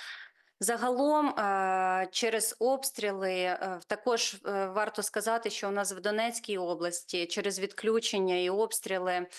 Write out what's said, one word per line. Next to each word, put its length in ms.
Загалом, 640
е, 840
через 460
обстріли, 760
е, 540
також, 480
е, 320
варто 360
сказати, 480
що 180
у 20
нас 220
в 80
Донецькій 580
області 680
через 340
відключення 760
і 140
обстріли 760